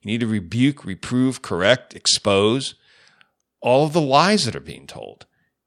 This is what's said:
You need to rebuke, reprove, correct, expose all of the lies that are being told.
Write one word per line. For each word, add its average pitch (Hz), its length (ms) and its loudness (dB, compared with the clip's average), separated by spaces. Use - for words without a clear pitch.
You 101 100 -8
need 117 100 -2
to 117 60 -2
rebuke, 110 580 -2
reprove, 123 560 -2
correct, 98 540 0
expose 107 800 0
all 131 260 4
of 147 60 -4
the 170 80 2
lies 156 440 2
that 95 120 -6
are 67 40 -12
being 65 280 -16
told. - 380 -18